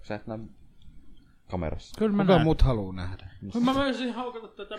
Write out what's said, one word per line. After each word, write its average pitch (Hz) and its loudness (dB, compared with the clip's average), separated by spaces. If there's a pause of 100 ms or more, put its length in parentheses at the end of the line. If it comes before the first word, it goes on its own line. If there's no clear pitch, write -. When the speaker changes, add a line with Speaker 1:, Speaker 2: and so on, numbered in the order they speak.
Speaker 1:
sä - -8
et 104 -10
näe 110 -6 (1120)
kamerassa. - -4
Speaker 2:
Kyllä 208 2
mä 202 4
Speaker 3:
Kuka 190 6
Speaker 2:
näen. 156 6
Speaker 3:
mut 160 4
haluu 104 4
nähdä? 92 -8 (260)
Speaker 2:
Kyllä 240 2
mä 269 4
voisin 254 0
haukata 233 -8
tätä - -14